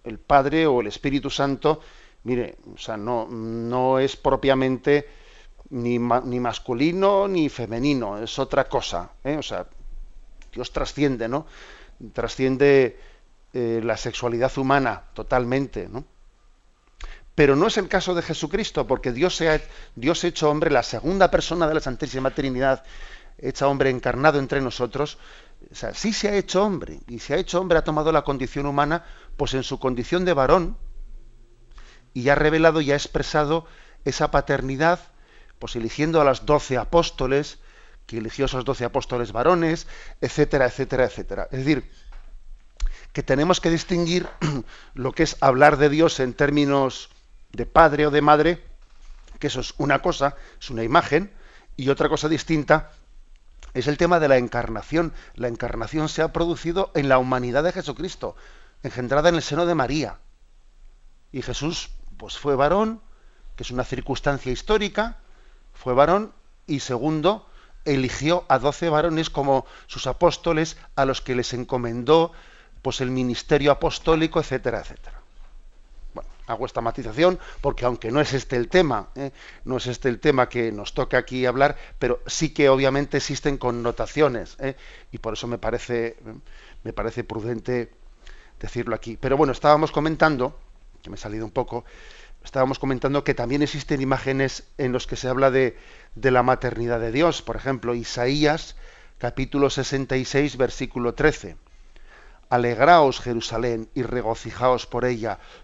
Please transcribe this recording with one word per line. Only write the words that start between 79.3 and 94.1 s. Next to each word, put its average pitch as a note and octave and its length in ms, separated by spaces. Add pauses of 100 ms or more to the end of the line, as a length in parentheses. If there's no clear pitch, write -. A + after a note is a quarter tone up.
No B2 140
es B2 100
este B2+ 200
el A#2+ 120
tema C3+ 280
que A#2 220
nos G2+ 240
toca C3 240
aquí B2+ 260
hablar, C3+ 320 (220)
pero B2 280
sí - 280
que C#3+ 140
obviamente C3+ 480
existen C#3 420
connotaciones, A#2+ 1000
¿eh? C3+ 160 (340)
Y A#2 80
por A2 140
eso A#2+ 160
me A#2+ 100
parece, A#2 580 (680)
me A2 80
parece A2+ 320
prudente A2+ 680 (680)
decirlo A#2 340
aquí. A2 220
Pero C3+ 200
bueno, C#3+ 160
estábamos D3+ 380
comentando, D3+ 640 (460)
que - 80
me G2 60
he - 20
salido A2 260
un G#2 60
poco, A#2+ 340 (600)
estábamos C3+ 340
comentando C3+ 460
que C#3 100
también B2 280
existen C#3+ 380
imágenes C3+ 680 (100)